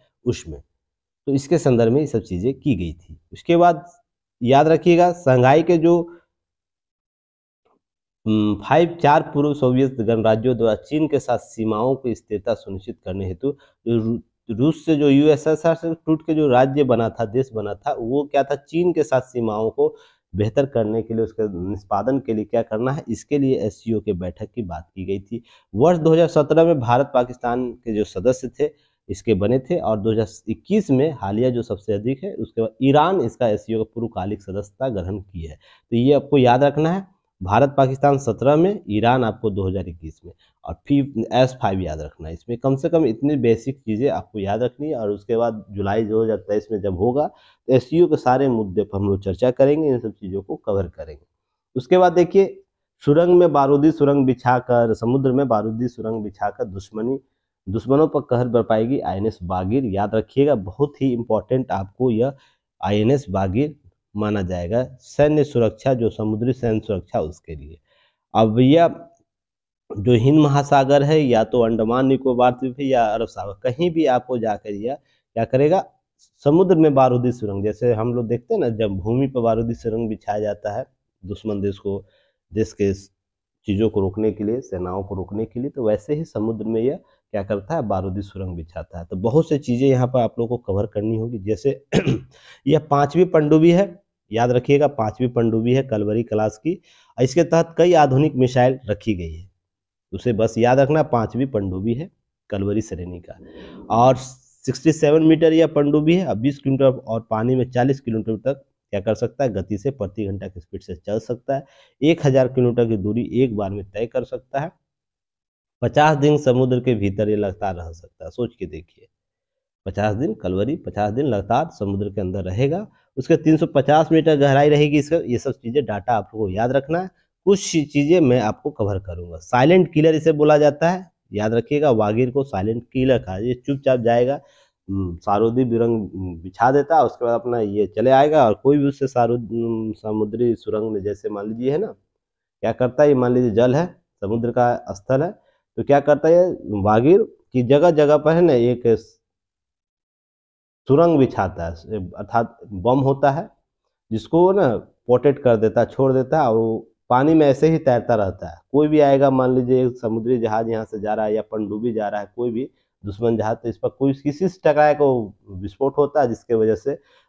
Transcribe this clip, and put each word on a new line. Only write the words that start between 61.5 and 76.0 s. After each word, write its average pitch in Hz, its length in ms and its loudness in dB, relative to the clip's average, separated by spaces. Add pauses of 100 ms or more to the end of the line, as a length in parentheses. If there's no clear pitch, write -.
आपको 98 400 -4
यह 120 220 0 (480)
आईएनएस 107 500 0
बागीर 98 460 -2 (400)
माना 104 260 -4
जाएगा। 90 420 -4 (160)
सैन्य 151 440 0
सुरक्षा, 120 500 -2
जो 113 160 0
समुद्री 107 420 -4
सैन्य 110 280 -2
सुरक्षा, 101 400 -6
उसके 85 340 -10
लिए। 73 240 -18 (560)
अब 110 260 2
यह 156 340 4 (960)
जो 107 220 0
हिंद 131 260 4
महासागर 143 640 4
है, 151 180 2
या 120 240 2
तो 123 160 0
अंडमान 117 460 0
निकोबार 127 460 2
द्वीप 127 280 -8
है 139 60 -4
या 123 200 2
अरब 110 200 -4
सागर, 98 260 -12 (100)
कहीं 139 280 -2
भी 156 160 0
आपको 127 320 0
जाकर 107 320 -6
यह 104 240 -6
क्या - 500 -8
करेगा, 151 400 2 (600)